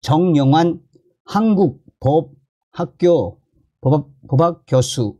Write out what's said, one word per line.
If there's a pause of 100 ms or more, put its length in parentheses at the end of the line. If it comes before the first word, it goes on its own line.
정영환 (420)
한국법학교 (1500)
법학, (200)
법학
교수